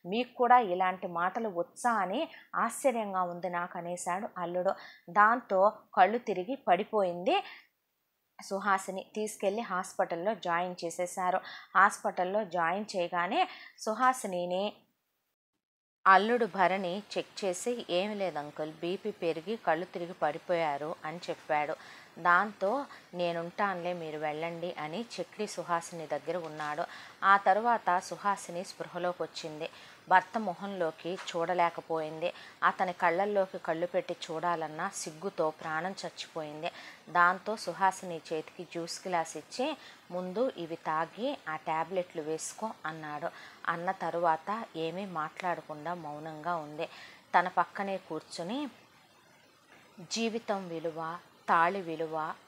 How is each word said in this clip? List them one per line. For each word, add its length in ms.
మీకు 280
కూడా 240
ఇలాంటి 480
మాటలు 420
వచ్చా?" 420
అని 380
ఆశ్చర్యంగా 680
ఉంది 260
నాకు 300
అనేశాడు 500
అల్లుడు. 320
దాంతో 640
కళ్ళు 220
తిరిగి 380
పడిపోయింది 880
సుహాసిని. 680
తీసుకెళ్లి 480
హాస్పిటల్లో 720
జాయిన్ 400
చేసేశారు. 560
హాస్పిటల్లో 680
జాయిన్ 400
చేయగానే 520
సుహాసినిని 920
అల్లుడు 400
భరణి 560
చెక్ 260
చేసి, 460
"ఏమి 240
లేదు 240
అంకుల్, 320
బీపీ 400
పెరిగి 460
కళ్ళు 280
తిరిగి 280
పడిపోయారు" 840
అని 160
చెప్పాడు. 460
దాంతో, 680
"నేనుంటానులే, 800
మీరు 260
వెళ్ళండి" 600
అని 220
చక్రి 460
సుహాసిని 600
దగ్గర 300
ఉన్నాడు. 460
ఆ 120
తర్వాత 640
సుహాసిని 640
స్పృహలోకి 580
వచ్చింది. 480
భర్త 300
మొహంలోకి 760
చూడలేకపోయింది. 1160
అతని 300
కళ్ళల్లోకి 680
కళ్ళు 280
పెట్టి 300
చూడాలన్నా 640
సిగ్గుతో 560
ప్రాణం 400
చచ్చిపోయింది. 800
దాంతో 480
సుహాసిని 600
చేతికి 460
జ్యూస్ 460
గ్లాస్ 280
ఇచ్చి, 400
"ముందు 460
ఇవి 200
తాగి 600
ఆ 80
టాబ్లెట్లు 640
వేసుకో" 480
అన్నాడు. 420
అన్న 220
తరువాత 720
ఏమీ 300
మాట్లాడకుండా 880
మౌనంగా 600
ఉంది. 320
తన 100
పక్కనే 480
కూర్చుని 720
జీవితం 560
విలువ, 500
తాళి 320
విలువ 540